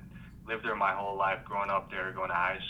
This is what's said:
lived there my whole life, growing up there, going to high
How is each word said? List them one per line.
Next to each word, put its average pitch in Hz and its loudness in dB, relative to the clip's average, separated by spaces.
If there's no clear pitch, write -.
lived 113 -4
there 113 0
my 98 6
whole 98 0
life, 98 2
growing 101 0
up 98 2
there, 92 -2
going 95 -2
to 87 0
high 90 2